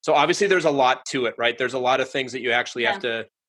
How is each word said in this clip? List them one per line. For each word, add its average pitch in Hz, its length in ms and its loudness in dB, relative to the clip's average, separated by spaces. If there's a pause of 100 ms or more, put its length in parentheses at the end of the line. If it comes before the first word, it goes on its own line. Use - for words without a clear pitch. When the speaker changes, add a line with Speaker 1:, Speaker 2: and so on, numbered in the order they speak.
Speaker 1:
So 156 100 2
obviously 160 320 2
there's 180 200 2
a 156 40 4
lot 131 360 2
to 127 200 -4
it, 110 100 -4
right? 120 220 -2
There's 127 160 -2
a 131 60 -2
lot 127 200 2
of 127 80 -2
things 131 220 -6
that 131 120 -10
you 123 100 -2
actually 120 320 -2
have 113 180 -2
Speaker 2:
Yeah. 113 200 -4
Speaker 1:
to 110 60 -14 (200)